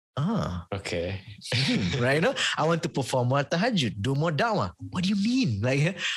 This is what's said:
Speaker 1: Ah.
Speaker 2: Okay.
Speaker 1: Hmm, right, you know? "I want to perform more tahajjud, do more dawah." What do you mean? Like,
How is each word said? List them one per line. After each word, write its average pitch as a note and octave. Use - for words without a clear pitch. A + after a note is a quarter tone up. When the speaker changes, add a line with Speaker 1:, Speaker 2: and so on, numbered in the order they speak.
Speaker 1:
Ah. C3+
Speaker 2:
Okay. F2+
Speaker 1:
Hmm, A#2+
right, C3
you -
know? C4
"I D3
want D#3+
to -
perform B2+
more C#3+
tahajjud, E3
do A#2+
more D#3
dawah." D#3+
What F3+
do F3+
you G#3+
mean? G3+
Like, D3